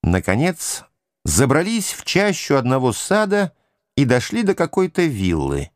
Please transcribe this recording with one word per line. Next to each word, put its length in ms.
Наконец, 800
забрались 680
в 120
чащу 500
одного 380
сада 600
и 100
дошли 380
до 120
какой-то 480
виллы. 720